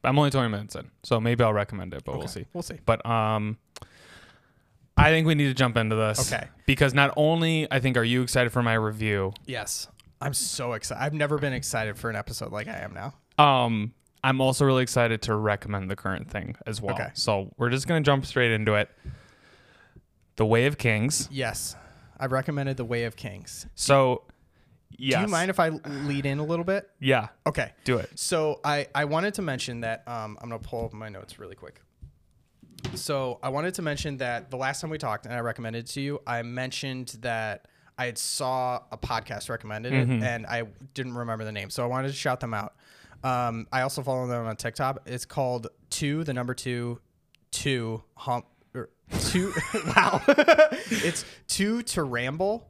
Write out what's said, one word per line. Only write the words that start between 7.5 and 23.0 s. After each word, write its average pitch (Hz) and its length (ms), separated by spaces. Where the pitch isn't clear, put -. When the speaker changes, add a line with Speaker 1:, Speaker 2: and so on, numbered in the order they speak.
Speaker 1:
I 131 100
think, 123 160
are 117 80
you 123 180
excited 123 300
for 123 100
my 117 120
review. 107 580
Speaker 2:
Yes. 117 420
I'm 139 140
so 120 400
excited. 110 280
I've 147 120
never 147 240
been 135 160
excited 110 440
for 117 120
an 107 60
episode - 360
like 107 160
I - 120
am - 120
now. 131 220
Speaker 1:
Um, 120 520
I'm 131 200
also 131 240
really 131 160
excited 117 400
to 113 120
recommend 104 560
the 101 60
current - 340
thing 107 260
as 110 160
well. 98 140
Speaker 2:
Okay. - 180
Speaker 1:
So 98 420
we're 120 140
just 135 180
gonna 165 140
jump 139 240
straight 120 260
into 107 220
it. 104 160
The 110 100
Way 117 200
of 147 120
Kings. 113 520
Speaker 2:
Yes. 127 460
I've 131 140
recommended 135 440
The 127 80
Way 117 200